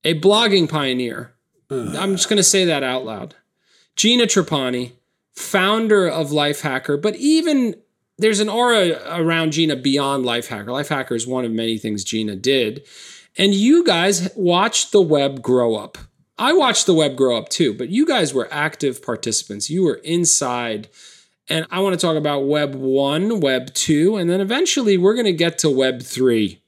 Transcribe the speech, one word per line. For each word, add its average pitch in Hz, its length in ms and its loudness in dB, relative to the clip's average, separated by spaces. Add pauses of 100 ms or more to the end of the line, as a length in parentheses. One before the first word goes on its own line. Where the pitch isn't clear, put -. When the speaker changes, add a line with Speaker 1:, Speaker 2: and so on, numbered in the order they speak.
Speaker 1:
a 160 140 0
blogging 196 520 4
pioneer. 127 640 -4 (340)
Speaker 2:
Ugh. 131 260 -6
Speaker 1:
I'm 190 180 -2
just - 180 -2
gonna 208 120 2
say 190 220 2
that 151 180 0
out 127 220 -4
loud. 101 300 -10 (600)
Gina 240 300 2
Trapani, 131 680 -2 (420)
founder 202 720 0
of 147 220 -4
Lifehacker, 147 720 -2
but 208 140 -2
even 294 580 2 (420)
there's 214 240 2
an 214 80 0
aura 214 580 2
around 165 460 0
Gina 156 240 0
beyond 135 480 0
Lifehacker. 117 440 -4
Lifehacker 135 460 -4
is 117 120 -4
one 127 180 -4
of 117 60 -4
many 113 260 -2
things 104 280 -6
Gina 107 320 -4
did. 127 500 -2 (500)
And 196 160 2
you 262 320 4
guys 180 500 0
watched 190 580 0
the 202 100 6
web 139 400 0
grow 123 320 2
up. 104 240 -10 (400)
I 277 160 2
watched 262 320 2
the 180 80 4
web 147 220 2
grow 127 200 2
up 107 140 -6
too, 127 240 0
but 127 160 -8
you 269 160 2
guys 220 260 0
were 127 180 -2
active 147 520 -4
participants. 107 680 -6
You 180 140 0
were 156 140 0
inside. 123 920 -2 (600)
And 160 220 -2
I 180 100 -4
wanna 196 160 0
talk 165 200 0
about 147 300 -2
Web 147 300 0
one, 139 640 0
Web 131 340 0
two, 165 420 2
and 170 140 0
then 185 100 0
eventually 233 560 0
we're 190 200 4
gonna 220 160 2
get 165 260 0
to 160 100 2
Web 127 340 2
three. 113 640 0